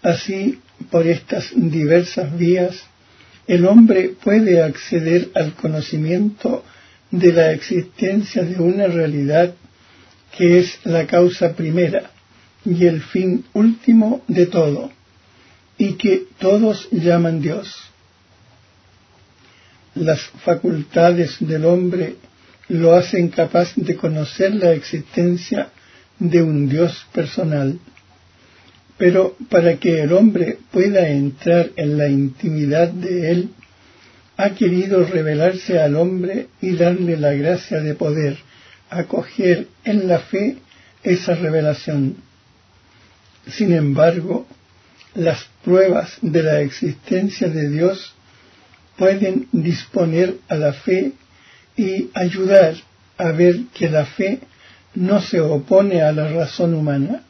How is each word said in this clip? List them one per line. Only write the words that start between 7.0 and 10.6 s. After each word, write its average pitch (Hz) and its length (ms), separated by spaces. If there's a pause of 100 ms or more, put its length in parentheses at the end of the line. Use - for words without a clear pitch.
de 180 220
la 160 200
existencia 190 920
de 175 180
una 196 240
realidad 160 680 (840)
que 175 220